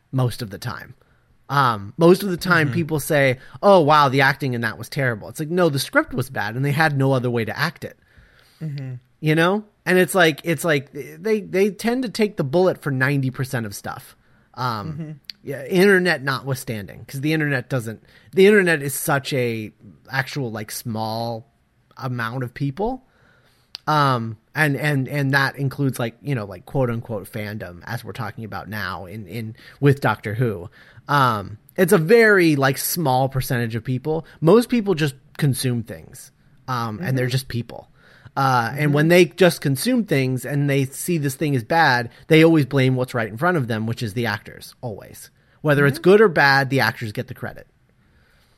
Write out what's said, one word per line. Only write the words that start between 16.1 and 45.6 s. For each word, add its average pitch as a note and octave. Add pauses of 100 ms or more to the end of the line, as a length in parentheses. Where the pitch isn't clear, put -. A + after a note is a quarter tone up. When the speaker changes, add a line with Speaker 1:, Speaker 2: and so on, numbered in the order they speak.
Speaker 1:
notwithstanding, B2+
'cause C3+
the D#3
internet C#3+
doesn't, A2+ (300)
the F#3+
internet F#3
is C#3
such C#3
a A#2 (380)
actual, C3
like, G#2+
small A2+ (460)
amount B2
of B2
people. F#3+ (840)
Um, C3 (180)
and, D3
and, C#3
and C3+
that C3+
includes, C3+
like, A#2
you C#3
know, G#2+
like, F#2+
quote C3
unquote A2+
fandom, G2+
as A2+
we're A2+
talking A2+
about G2+
now F#2+
in, G2+
in, A2 (240)
with C#3
Doctor G#2+
Who. G#2+ (380)
Um, A2+ (180)
it's F#3
a G3+
very, F#3+
like, C3+
small C3+
percentage A#2+
of A2+
people. D3+ (160)
Most G#3+
people G3+
just D3 (220)
consume B2
things. - (380)
Um, A#2
and B2+
they're B2+
Speaker 2:
Mm-hmm. A#2+
Speaker 1:
just C3
people. - (480)
Uh, B2+
and D3
when D3
Speaker 2:
Mm-hmm. -
Speaker 1:
they F3
just -
consume G#3+
things C3
and C#3+
they C#3
see E3
this C#3
thing D3
is A#2
bad, C3 (180)
they D#3+
always D#3+
blame C3
what's B2+
right A2+
in G2+
front F3
of C3
them, A2
which A2+
is G#2
the A#2
actors, -
always. - (300)